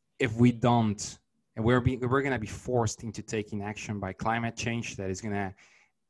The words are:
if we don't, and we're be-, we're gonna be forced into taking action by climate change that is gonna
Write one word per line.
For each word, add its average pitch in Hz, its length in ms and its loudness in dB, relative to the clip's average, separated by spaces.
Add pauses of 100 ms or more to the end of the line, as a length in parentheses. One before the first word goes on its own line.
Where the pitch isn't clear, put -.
(200)
if 117 160 0
we 120 160 8
don't, 117 680 2 (380)
and 110 100 -4
we're 123 160 6
be-, 127 160 2
we're 123 240 2
gonna 135 160 0
be 110 80 -4
forced 113 580 -2
into 110 200 -8
taking 107 400 -4
action 104 360 -8
by 95 140 -6
climate 117 420 -2
change 117 420 -4
that 95 120 -6
is 95 120 -6
gonna 101 340 -4 (540)